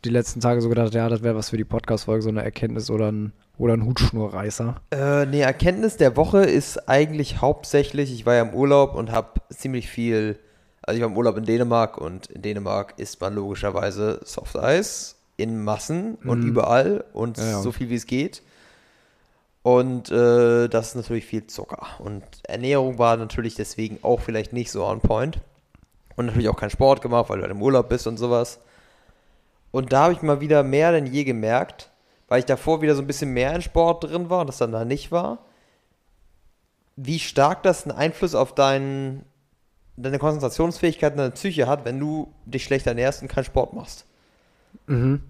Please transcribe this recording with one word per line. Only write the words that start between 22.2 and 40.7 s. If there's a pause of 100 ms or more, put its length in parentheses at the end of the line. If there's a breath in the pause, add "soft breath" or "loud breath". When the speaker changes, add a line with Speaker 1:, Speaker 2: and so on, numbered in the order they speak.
Speaker 2:
Ernährung
war
natürlich
deswegen
auch
vielleicht
nicht
so
on
point. (800)
Und
natürlich
auch
keinen
Sport
gemacht,
weil
du
halt
im
Urlaub
bist
und
sowas. (1120 soft breath)
Und
da
hab
ich
mal
wieder
mehr
denn
je
gemerkt, (360)
weil
ich
davor
wieder
so
ein
bisschen
mehr
in
Sport
drin
war
und
das
dann
da
nicht
war, (1600 soft breath)
wie
stark
das
einen
Einfluss
auf
dein, (720)
deine
Konzentrationsfähigkeit